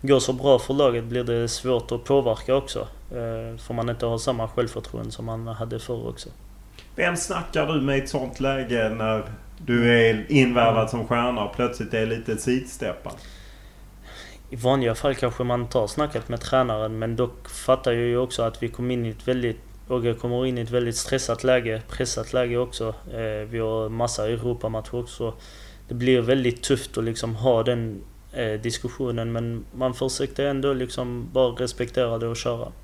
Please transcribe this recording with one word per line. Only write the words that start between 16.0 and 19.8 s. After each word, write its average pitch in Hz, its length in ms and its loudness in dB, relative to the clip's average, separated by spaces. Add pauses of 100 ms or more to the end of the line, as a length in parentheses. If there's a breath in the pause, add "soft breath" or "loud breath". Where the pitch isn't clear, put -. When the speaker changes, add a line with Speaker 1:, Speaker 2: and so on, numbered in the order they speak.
Speaker 1:
med 117 120 -4
tränaren, 110 580 2
men 113 180 -2
dock 123 340 -2
fattar 131 420 2
jag 117 100 2
ju 120 160 2
också 123 240 0
att 113 200 -2
vi 117 60 -2
kom 123 220 -4
in 120 160 0
i - 20 -2
ett 107 200 -8
väldigt, 120 300 0 (300)